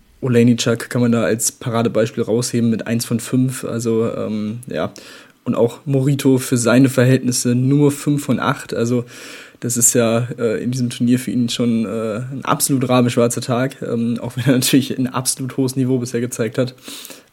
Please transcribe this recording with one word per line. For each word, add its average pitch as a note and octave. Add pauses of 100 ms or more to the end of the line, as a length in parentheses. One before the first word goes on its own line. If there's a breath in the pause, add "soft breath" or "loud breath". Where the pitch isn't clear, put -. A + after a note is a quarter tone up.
(220)
Olejniczak A#2
kann B2
man A#2
da A2+
als A2
Paradebeispiel A2+
rausheben A#2
mit A2
eins A#2
von A#2
fünf. B2+
Also, A2+
ähm, G#2+
ja. E2 (500 loud breath)
Und -
auch -
Morito C3+
für B2+
seine B2
Verhältnisse B2
nur C#3
fünf C#3+
von A#2+
acht. -
Also A#2+ (560 loud breath)
das A#2+
ist -
ja, A#2 (100)
äh, A2+
in A#2+
diesem B2
Turnier B2
für A2+
ihn A#2+
schon, A#2
äh, A2
ein B2+
absolut C#3
rabenschwarzer A#2+
Tag, B2+
ähm, A#2
auch -
wenn A#2+
er C3+
natürlich B2
ein B2+
absolut B2+
hohes C3
Niveau C3
bisher A#2+
gezeigt A#2+
hat. B2+ (580 loud breath)